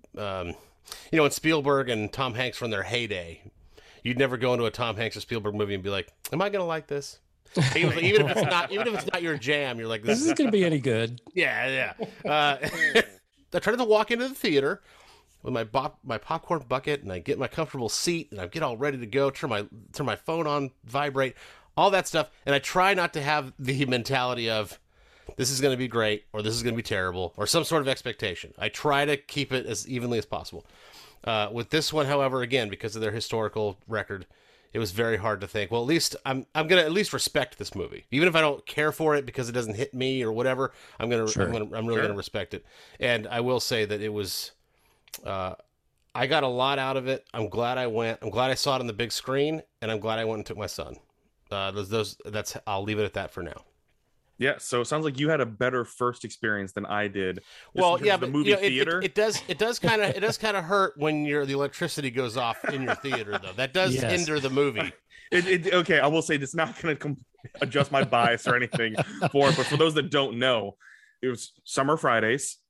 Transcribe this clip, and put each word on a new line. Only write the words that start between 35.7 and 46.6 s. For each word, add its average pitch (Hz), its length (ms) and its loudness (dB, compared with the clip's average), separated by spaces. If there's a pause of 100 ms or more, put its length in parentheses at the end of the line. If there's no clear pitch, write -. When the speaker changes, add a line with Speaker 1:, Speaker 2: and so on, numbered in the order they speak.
Speaker 1:
"Well, 117 120 0
at 120 40 -4
least 160 380 2
I'm, 131 300 -4
I'm 156 140 0
gonna 180 140 8
at 156 100 2
least 196 200 0
respect - 460 -2
this - 160 -10
movie, - 360 -8
even 156 180 4
if 165 80 0
I 160 40 6
don't 147 260 2
care 151 260 0
for 156 240 2
it 135 100 0
because 120 220 -4
it 117 40 -6
doesn't 117 220 -2
hit 117 200 -4
me 131 280 0
or 110 100 0
whatever. 127 400 0 (260)
I'm 117 120 -2
gonna, 113 180 2
Speaker 2:
Sure. 104 160 2
Speaker 1:
I'm 117 80 -2
gonna, 110 120 -2 (120)
I'm 113 100 -4
really 113 140 2
Speaker 3:
Sure. - 80 2
Speaker 1:
gonna 101 80 -4
respect 98 380 -6
it." 90 100 -10 (340)
And 117 280 0
I 117 140 -2
will 123 200 2
say 113 240 0
that 104 160 -2
it 107 100 -4
was, 104 420 -6 (720)
uh, 92 300 -4 (600)
I 127 120 0
got 147 180 2
a 131 40 2
lot 131 300 2